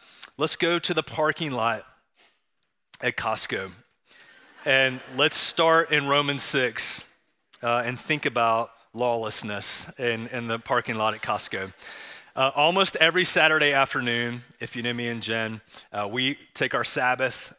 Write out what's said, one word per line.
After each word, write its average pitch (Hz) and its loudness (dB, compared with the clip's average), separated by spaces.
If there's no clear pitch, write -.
Let's 151 0
go 170 2
to 170 -2
the 160 2
parking 156 0
lot 113 0
at 123 -2
Costco, 107 -4
and 135 4
let's 147 4
start 165 4
in 147 4
Romans 143 2
six, - -2
uh, 120 0
and 120 -6
think 151 -2
about 117 2
lawlessness 113 -4
in, 117 -2
in 120 -6
the 113 -2
parking 120 0
lot 110 0
at - -12
Costco. 98 -4
Uh, 135 2
almost 175 4
every 165 4
Saturday 156 4
afternoon, 120 0
if - -10
you 120 -6
know 120 -2
me 120 -4
and 117 -6
Jen, 110 -4
uh, 104 -4
we 127 -2
take 139 0
our 120 0
Sabbath 127 0